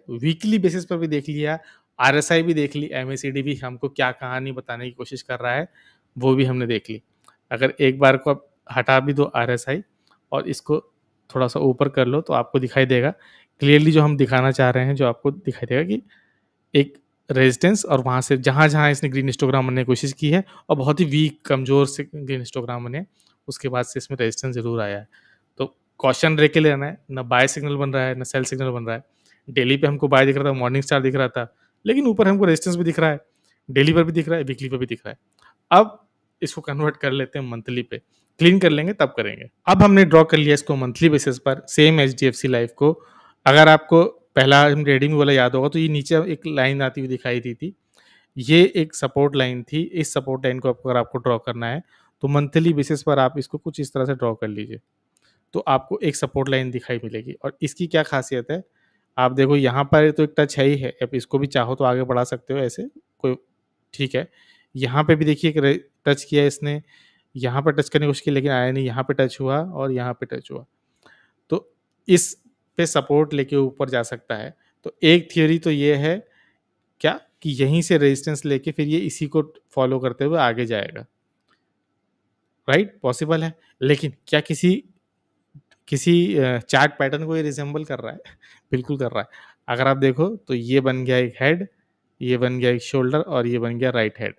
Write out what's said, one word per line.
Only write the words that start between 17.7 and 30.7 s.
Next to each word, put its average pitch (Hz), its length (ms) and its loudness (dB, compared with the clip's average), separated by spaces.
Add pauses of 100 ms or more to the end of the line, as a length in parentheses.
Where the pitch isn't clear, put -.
और 139 180 0
वहाँ 127 180 -2
से 135 160 0
जहाँ 139 300 4
जहाँ 151 240 2
इसने 139 180 -2
ग्रीन 135 160 -2
हिस्टोग्राम 131 420 0
बनने 127 140 -2
की 123 40 -4
कोशिश 131 280 -2
की 151 160 -2
है 185 140 2 (260)
और 156 60 2
बहुत 143 240 0
ही 180 60 2
वीक, 151 400 0
कमज़ोर 135 420 2
से 139 280 -10
ग्रीन 139 240 -8
हिस्टोग्राम 120 460 -10
बने, 139 200 -10 (420)
उसके 139 220 -10
बाद 123 160 -4
से - 120 -12
इसमें 131 200 -10
रेजिस्टेंस 123 380 -4
ज़रूर 117 260 -4
आया 101 160 -6
है। 107 100 -18 (500)
तो - 200 -8 (200)
कॉशन 151 400 0
रह 151 100 6
के 151 120 0
लेना 143 260 2
है, 143 120 -10 (140)
ना 131 120 -8
बाय 123 240 4
सिग्नल 143 280 -6
बन 139 180 -4
रहा 135 100 -2
है, 131 120 -4
ना 127 80 -10
सेल 131 200 -4
सिग्नल 131 260 -6
बन 123 140 -6
रहा 113 120 -6
है। 117 80 -12 (460)
डेली 131 280 0
पे 143 100 0
हमको 143 200 -2
बाय 135 180 6
दिख 139 100 2
रहा 139 100 -2
था, 139 80 0
मॉर्निंग 131 300 -2